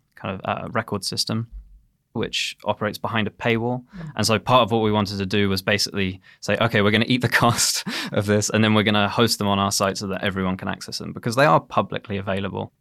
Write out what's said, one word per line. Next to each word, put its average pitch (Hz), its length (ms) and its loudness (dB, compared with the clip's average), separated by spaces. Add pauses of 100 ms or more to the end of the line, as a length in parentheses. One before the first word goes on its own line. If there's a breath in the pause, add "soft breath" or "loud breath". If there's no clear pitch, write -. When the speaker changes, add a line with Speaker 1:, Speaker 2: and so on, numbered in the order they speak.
(140)
Speaker 1:
kind 98 220 -8
of, 92 80 -12
uh, 92 260 -4
record 107 340 -4
system, 110 440 -4 (640)
which - 520 -6
operates 104 340 -2
behind 107 280 -2
a 101 40 -6
paywall. 120 520 -2 (160)
Speaker 2:
Mm. 151 160 -12
Speaker 1:
And 107 140 0
so 110 100 4
part 123 240 4
of 104 80 0
what 113 120 2
we 107 100 2
wanted 104 260 0
to 98 80 -2
do 101 220 2
was 95 120 0
basically 98 600 -2 (180 soft breath)
say, 104 220 -2
"Okay, 110 220 4
we're 104 100 4
gonna 110 160 4
eat 123 120 2
the 123 80 2
<laughs> - 0 -
cost - 560 2 (280 loud breath)
of 101 140 0
this, 104 220 2
and 110 140 2
then 110 120 4
we're 107 100 4
gonna 104 240 2
host 110 320 2
them 104 80 0
on 98 100 2
our 98 140 2
site 98 260 0
so 104 80 -6
that 92 160 -6
everyone 95 340 -2
can 95 120 -8
access - 300 -8
them," 82 140 -10
because - 220 -6
they 135 120 4
are 160 120 6
publicly - 580 -4
available. 98 540 -4 (100)